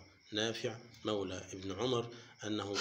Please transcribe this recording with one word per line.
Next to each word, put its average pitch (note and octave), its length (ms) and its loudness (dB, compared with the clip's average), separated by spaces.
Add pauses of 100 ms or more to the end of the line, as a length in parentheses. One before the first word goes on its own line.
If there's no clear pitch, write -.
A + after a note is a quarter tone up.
(320)
نافع A2 440 2 (280)
مولى F#2+ 480 2
ابن F#2+ 200 -4
عمر A#2 340 4 (380)
أنه G#2 360 0